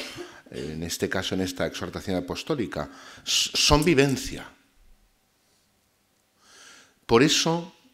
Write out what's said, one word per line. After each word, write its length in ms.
en 320
este 260
caso 260
en 80
esta 240
exhortación 500
apostólica. 720
S-, 280
son 300
vivencia. 640
Por 160
eso 520